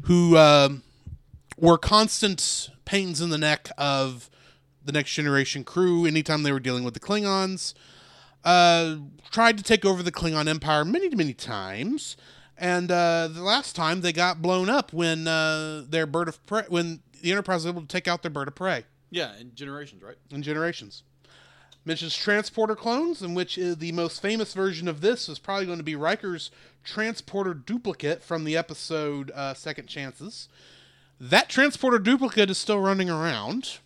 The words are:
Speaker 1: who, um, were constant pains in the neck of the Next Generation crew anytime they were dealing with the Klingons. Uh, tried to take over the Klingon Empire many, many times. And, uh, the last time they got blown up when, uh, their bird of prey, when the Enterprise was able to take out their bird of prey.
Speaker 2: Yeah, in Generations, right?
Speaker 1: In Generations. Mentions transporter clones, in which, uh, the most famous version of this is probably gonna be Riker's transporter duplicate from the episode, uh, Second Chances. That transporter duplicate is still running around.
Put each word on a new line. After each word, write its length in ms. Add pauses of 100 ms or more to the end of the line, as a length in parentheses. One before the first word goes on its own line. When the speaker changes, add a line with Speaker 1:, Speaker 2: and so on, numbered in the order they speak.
Speaker 1:
who, 340
um, 460 (760)
were 220
constant 920 (160)
pains 360
in 100
the 80
neck 300 (100)
of 500 (560)
the 60
Next 220
Generation 500
crew 420
anytime 380
they 80
were 80
dealing 240
with 120
the 60
Klingons. 760 (680)
Uh, 520 (340)
tried 260
to 80
take 200
over 180
the 100
Klingon 360
Empire 360
many, 300
many 180
times. 840 (420)
And, 320
uh, 380
the 140
last 340
time 240
they 120
got 300
blown 260
up 240
when, 360
uh, 600
their 180
bird 220
of 160
prey, 240
when 320 (220)
the 80
Enterprise 340
was 20
able 160
to 40
take 220
out 140
their 100
bird 160
of 80
prey. 280 (260)
Speaker 2:
Yeah, 280
in 160
Generations, 480
right? 140 (140)
Speaker 1:
In 120
Generations. 640 (800)
Mentions 320
transporter 580
clones, 480
in 100
which, 260
uh, 200
the 140
most 280
famous 340
version 340
of 140
this 260
is 100
probably 280
gonna 180
be 120
Riker's 540 (320)
transporter 720
duplicate 680
from 200
the 120
episode, 720
uh, 240
Second 320
Chances. 600 (720)
That 280
transporter 520
duplicate 500
is 80
still 220
running 280
around. 760